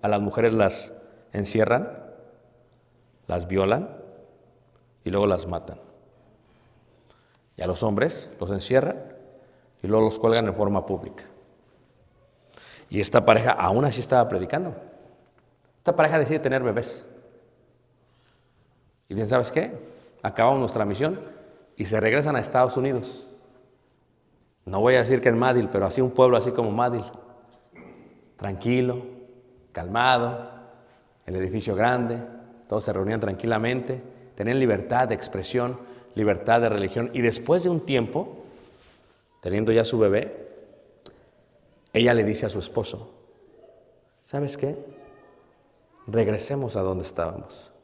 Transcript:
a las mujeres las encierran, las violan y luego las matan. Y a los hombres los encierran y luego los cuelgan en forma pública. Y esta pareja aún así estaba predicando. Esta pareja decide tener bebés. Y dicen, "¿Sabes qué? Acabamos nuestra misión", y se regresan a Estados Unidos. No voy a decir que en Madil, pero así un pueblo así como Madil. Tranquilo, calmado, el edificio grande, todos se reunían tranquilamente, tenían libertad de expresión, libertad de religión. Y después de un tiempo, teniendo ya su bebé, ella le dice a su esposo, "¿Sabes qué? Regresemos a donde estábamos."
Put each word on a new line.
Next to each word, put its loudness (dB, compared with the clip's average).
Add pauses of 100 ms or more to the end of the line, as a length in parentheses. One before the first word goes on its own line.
a -2
las 2
mujeres 2
las 0 (400)
encierran, 0 (1300)
las -6
violan 0 (1040)
y -6
luego 2
las 0
matan. -8 (1800)
Y -8
a -4
los -2
hombres -2
los -6
encierran 0 (800)
y -6
luego 6
los 0
cuelgan 2
en -2
forma 0
pública. -8 (1600)
Y -2
esta 4
pareja 6
aún 2
así 0
estaba 2
predicando. -4 (1040)
Esta 0
pareja 4
decide 0
tener 0
bebés. -4 (2000)
Y -8
dicen, -2
"¿Sabes 0
qué? -2 (460)
Acabamos 2
nuestra -2
misión", -2 (560)
y -6
se -2
regresan 4
a 2
Estados 2
Unidos. -2 (1400)
No -4
voy 6
a 8
decir 2
que 4
en 4
Madil, 2
pero 0
así -2
un 2
pueblo 6
así 0
como -2
Madil. -2 (1300)
Tranquilo, -2 (520)
calmado, 0 (720)
el -8
edificio -4
grande, 0 (460)
todos -2
se -4
reunían -2
tranquilamente, -4 (340)
tenían -2
libertad 2
de -2
expresión, -4 (340)
libertad 2
de 4
religión. -2
Y -2
después 2
de 2
un -2
tiempo, -4 (960)
teniendo -2
ya 4
su -2
bebé, 0 (1400)
ella 4
le 4
dice -2
a -2
su -6
esposo, -8 (1120)
"¿Sabes -6
qué? -4 (1300)
Regresemos -2
a -2
donde -2
estábamos." -10 (120)